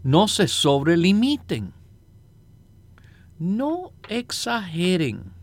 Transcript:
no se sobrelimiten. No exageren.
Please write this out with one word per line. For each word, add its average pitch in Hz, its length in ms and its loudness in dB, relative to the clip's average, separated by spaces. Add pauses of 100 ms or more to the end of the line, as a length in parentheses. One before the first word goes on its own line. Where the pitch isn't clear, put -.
no 165 240 4
se 196 180 0
sobrelimiten. 170 1300 2 (1700)
No 277 520 -4 (160)
exageren. 180 1200 -4 (100)